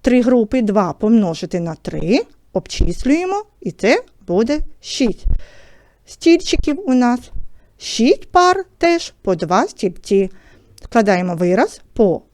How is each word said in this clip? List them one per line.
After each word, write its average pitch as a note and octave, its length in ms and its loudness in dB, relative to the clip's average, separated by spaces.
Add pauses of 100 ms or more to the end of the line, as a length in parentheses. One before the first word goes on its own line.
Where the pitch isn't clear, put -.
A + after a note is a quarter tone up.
три B3 200 4
групи, B3 400 2
два G3 320 0
помножити F#3+ 640 0
на E3 160 -6
три, E3+ 500 -2 (280)
обчислюємо, F4+ 920 -2 (160)
і G3 100 -8
це E4 320 0 (240)
буде A#3 320 0 (220)
шість. - 420 -4 (840)
Стільчиків E4 840 0
у B3+ 40 2
нас B3 260 2 (580)
шість - 540 0
пар, F4+ 340 2 (120)
теж E4+ 440 -2
по F#3 140 0
два F3+ 320 0
стільці. G3 640 -4 (520)
Складаємо F3+ 520 0
вираз F3+ 460 0 (120)
по F#3 280 2 (120)